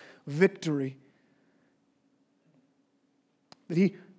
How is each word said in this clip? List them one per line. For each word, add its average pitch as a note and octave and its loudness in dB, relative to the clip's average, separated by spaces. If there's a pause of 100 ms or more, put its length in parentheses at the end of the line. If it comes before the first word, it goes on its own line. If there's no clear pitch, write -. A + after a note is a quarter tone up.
(260)
victory. D3 -2 (2750)
That E3 2
he F#3+ 6 (240)